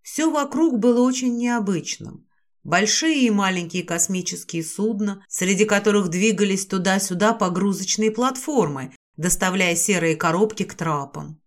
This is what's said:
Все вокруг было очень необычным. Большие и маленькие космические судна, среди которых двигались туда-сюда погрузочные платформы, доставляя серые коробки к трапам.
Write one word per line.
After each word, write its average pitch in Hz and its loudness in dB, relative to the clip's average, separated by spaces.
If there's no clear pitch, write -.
Все 311 -2
вокруг 294 2
было 240 4
очень 254 -2
необычным. 202 -4
Большие 226 2
и - 4
маленькие 180 0
космические 175 -4
судна, 202 -4
среди 190 2
которых 202 2
двигались 196 2
туда-сюда 190 0
погрузочные 190 0
платформы, 226 -2
доставляя 180 0
серые 165 0
коробки 180 0
к - -8
трапам. 151 -6